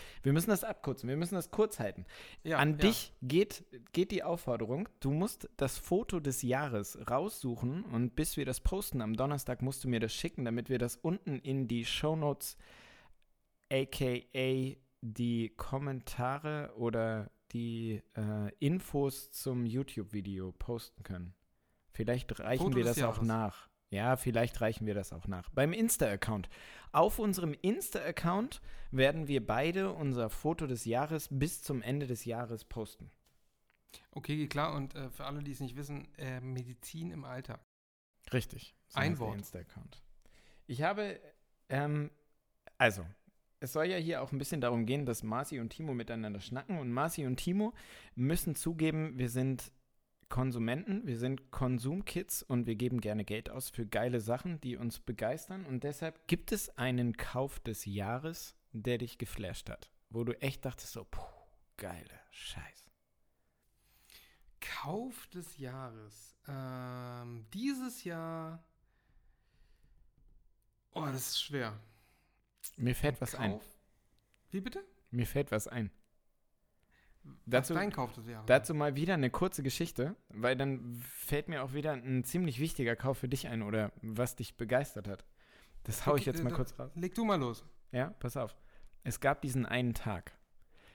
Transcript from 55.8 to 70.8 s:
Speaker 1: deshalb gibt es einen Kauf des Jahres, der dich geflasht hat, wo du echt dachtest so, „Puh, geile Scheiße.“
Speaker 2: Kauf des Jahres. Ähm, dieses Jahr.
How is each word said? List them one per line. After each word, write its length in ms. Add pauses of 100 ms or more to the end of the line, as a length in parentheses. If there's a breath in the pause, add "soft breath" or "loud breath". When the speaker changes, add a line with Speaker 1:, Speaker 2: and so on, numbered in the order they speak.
Speaker 1:
deshalb 440
gibt 240
es 260
einen 400
Kauf 420
des 260
Jahres, 680 (160)
der 280
dich 180
geflasht 540
hat, 180 (220)
wo 120
du 160
echt 260
dachtest 280
so, 100
„Puh, 200 (540)
geile 420 (100)
Scheiße.“ 560 (1800 loud breath)
Speaker 2:
Kauf 680
des 300
Jahres. 800 (100)
Ähm, 1080
dieses 500
Jahr. 600 (2250)